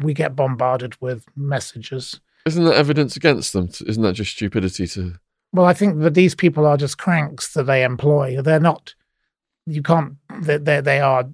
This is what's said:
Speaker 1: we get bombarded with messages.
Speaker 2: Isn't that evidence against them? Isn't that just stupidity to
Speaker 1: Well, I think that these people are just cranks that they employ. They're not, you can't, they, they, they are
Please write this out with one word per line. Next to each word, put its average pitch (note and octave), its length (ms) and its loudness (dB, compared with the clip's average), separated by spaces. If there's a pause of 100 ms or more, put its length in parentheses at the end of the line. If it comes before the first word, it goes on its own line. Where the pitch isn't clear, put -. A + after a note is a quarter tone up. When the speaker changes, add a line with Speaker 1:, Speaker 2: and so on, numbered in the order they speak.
Speaker 1:
we D3+ 100 0
get C3+ 220 -2
bombarded B2+ 680 -2
with B2+ 240 -8 (100)
messages. C3+ 880 -8 (240)
Speaker 2:
Isn't E3 180 2
that D#3+ 120 6
evidence C#3+ 400 2
against C#3 380 0
them? F2+ 160 -2 (160)
Isn't A2 180 -2
that F#2+ 100 2
just G#2 180 -6
stupidity F#2+ 560 -4
to F2+ 280 -8 (360)
Speaker 1:
Well, F3+ 140 4
I F3+ 80 6
think F3+ 280 0
that D#3 120 2
these F#3 220 4
people D3+ 300 2
are D3 120 4
just C#3 200 -4
cranks D3+ 560 -2
that D3 100 -2
they C3 200 2
employ. C3+ 580 0
They're D#3 180 2
not, D#3+ 340 0 (720)
you D3+ 160 -6
can't, C#3+ 320 0 (280)
they, D3+ 160 -2
they, D3 240 0
they C#3 180 0
are C3 340 0